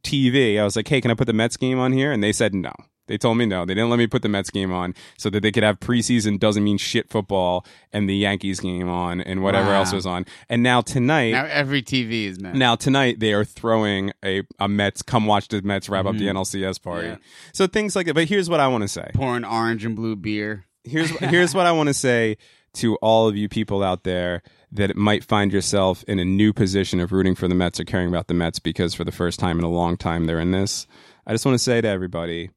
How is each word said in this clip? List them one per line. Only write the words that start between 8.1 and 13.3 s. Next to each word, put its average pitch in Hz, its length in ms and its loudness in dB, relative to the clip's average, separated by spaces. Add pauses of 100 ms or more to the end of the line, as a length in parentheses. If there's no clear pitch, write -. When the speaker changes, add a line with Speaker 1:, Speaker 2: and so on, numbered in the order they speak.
Speaker 1:
Yankees 98 460 0
game 90 260 -4
on 87 320 -2
and 95 240 -4
whatever 98 240 2
Speaker 2:
Wow. 98 120 2
Speaker 1:
else 92 120 0
was 95 140 -4
on. 90 200 -4 (220)
And 120 160 0
now 123 160 4
tonight 127 520 0
Speaker 2:
Now 127 140 0
every 143 360 -2
T 127 240 -2
V 113 220 -4
is 92 120 -10
Mets. 95 180 -6
Speaker 1:
now 123 180 4
tonight 131 440 0
they 110 140 2